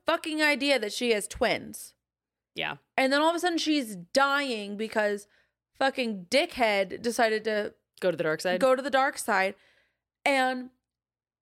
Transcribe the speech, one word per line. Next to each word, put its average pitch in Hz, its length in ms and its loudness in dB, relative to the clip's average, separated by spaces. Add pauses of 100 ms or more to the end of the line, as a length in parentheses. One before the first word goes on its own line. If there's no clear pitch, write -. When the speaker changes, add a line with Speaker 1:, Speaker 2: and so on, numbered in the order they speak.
Speaker 1:
fucking 311 380 -2
idea 285 360 2
that 208 140 -4
she 240 200 0
has 202 140 -2
twins. - 680 -4 (600)
Speaker 2:
Yeah. 80 220 -4 (200)
Speaker 1:
And 262 160 2
then 285 100 4
all 320 80 4
of 339 60 0
a - 40 -2
sudden 339 180 0
she's 294 380 -2
dying 247 800 0
because 208 500 -2 (520)
fucking 233 520 -2
dickhead 226 720 2
decided 220 420 0
to 214 300 -4 (260)
Speaker 2:
Go 190 100 2
to 165 60 0
the 175 80 -2
dark 156 180 0
side? 180 180 0
Speaker 1:
go 262 160 6
to 262 60 -4
the 277 80 -4
dark 269 280 2
side 196 360 0 (680)
and 254 460 0 (720)